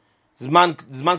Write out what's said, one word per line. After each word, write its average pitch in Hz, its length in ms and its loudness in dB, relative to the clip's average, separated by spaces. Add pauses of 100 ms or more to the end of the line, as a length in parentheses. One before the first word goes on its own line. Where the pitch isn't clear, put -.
(380)
זמן, 165 340 2 (180)
זמן 139 280 -2